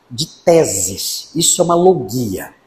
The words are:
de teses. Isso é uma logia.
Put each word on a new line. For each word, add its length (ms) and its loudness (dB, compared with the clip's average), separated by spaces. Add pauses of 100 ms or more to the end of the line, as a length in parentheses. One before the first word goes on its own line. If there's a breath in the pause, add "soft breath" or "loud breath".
de 180 -6 (160)
teses. 920 0
Isso 260 0
é 40 4
uma 100 0
logia. 800 0 (140)